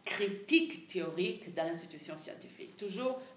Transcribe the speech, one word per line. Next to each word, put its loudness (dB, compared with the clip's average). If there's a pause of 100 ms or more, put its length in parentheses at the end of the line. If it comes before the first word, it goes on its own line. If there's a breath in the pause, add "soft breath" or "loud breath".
critique 4
théorique 0
dans 2
l'institution -4
scientifique. -12
Toujours 0 (160 loud breath)